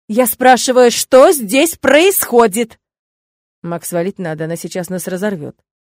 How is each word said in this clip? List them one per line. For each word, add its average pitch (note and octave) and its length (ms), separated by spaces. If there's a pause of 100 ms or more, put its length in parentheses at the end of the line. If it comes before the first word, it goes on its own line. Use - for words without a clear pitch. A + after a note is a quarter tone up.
"Я A3+ 180
спрашиваю, B3 680
что C4+ 400
здесь C4+ 440
происходит?" A#3+ 1040 (800)
"Макс, E3+ 300
валить F3 280
надо, D#3+ 260
она E3 100
сейчас F3 340
нас F#3 180
разорвёт". F3+ 500 (320)